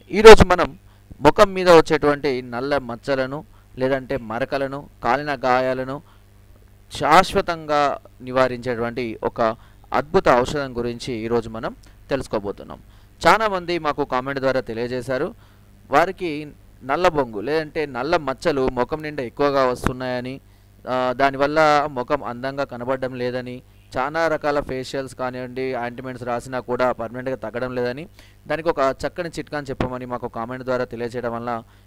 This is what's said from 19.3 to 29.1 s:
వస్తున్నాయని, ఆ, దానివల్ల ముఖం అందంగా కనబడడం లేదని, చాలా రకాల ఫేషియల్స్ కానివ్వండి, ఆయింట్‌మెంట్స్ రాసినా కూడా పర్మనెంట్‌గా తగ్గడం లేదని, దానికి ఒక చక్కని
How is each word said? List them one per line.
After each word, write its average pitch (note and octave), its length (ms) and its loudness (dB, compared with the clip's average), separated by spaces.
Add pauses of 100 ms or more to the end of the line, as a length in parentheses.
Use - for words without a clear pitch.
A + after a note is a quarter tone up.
వస్తున్నాయని, B2+ 760 -4 (480)
ఆ, B2+ 280 0
దానివల్ల C#3+ 760 2
ముఖం B2+ 340 -4
అందంగా C3+ 400 -6
కనబడడం C3 500 -6
లేదని, B2 480 -8 (340)
చాలా D#3 320 -2
రకాల D3 320 -2
ఫేషియల్స్ C3 540 -8
కానివ్వండి, B2+ 600 -6
ఆయింట్‌మెంట్స్ B2 500 -8
రాసినా B2 360 -6
కూడా B2 320 0
పర్మనెంట్‌గా B2 440 -8
తగ్గడం A#2+ 380 -8
లేదని, B2 340 -6 (380)
దానికి D#3 220 -4
ఒక C3+ 260 2 (120)
చక్కని E3+ 220 -8